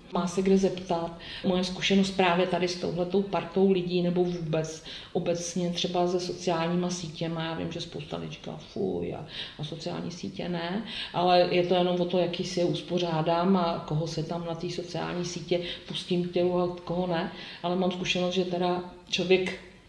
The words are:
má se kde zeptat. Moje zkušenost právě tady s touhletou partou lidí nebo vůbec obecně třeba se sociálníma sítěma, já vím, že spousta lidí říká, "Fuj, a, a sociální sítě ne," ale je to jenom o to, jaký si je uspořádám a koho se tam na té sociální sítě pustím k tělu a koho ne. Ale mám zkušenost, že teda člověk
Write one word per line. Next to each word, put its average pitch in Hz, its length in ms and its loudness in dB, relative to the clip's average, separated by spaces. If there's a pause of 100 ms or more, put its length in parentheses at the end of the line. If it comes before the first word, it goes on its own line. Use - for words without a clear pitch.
(120)
má 190 140 0
se 190 160 0
kde 190 160 6
zeptat. 170 600 0 (280)
Moje 185 180 4
zkušenost 190 460 2
právě 180 360 4
tady 175 220 2
s - 120 -2
touhletou 175 420 0
partou 190 500 2
lidí 180 300 2
nebo 175 220 4
vůbec 160 600 -2 (280)
obecně 175 580 -2
třeba 175 380 2
se 180 120 2
sociálníma 175 720 0
sítěma, 165 540 -4
já 165 100 -4
vím, 170 180 -4
že 170 80 -6
spousta 160 360 -8
lidí 165 160 -8
říká, - 240 -10 (160)
"Fuj, 185 420 -4
a, - 100 -8 (340)
a 147 60 -6
sociální 170 460 -8
sítě 190 380 -8
ne," 175 340 -4 (320)
ale 180 360 6
je 175 160 4
to 185 80 4
jenom 180 260 4
o 175 40 4
to, 180 140 0
jaký 175 260 0
si - 160 -2
je 175 60 4
uspořádám 170 920 2
a 170 320 2
koho 160 180 0
se 160 160 -2
tam 170 240 -4
na 165 80 -4
té 170 160 -6
sociální 170 540 -4
sítě 175 360 -2 (280)
pustím - 400 -2
k - 40 -8
tělu 180 280 2
a 180 240 0
koho 180 220 -2
ne. 175 260 0 (300)
Ale 180 140 0
mám 180 140 2
zkušenost, 180 440 -2
že 190 100 2
teda 180 400 0 (260)
člověk 185 500 2 (280)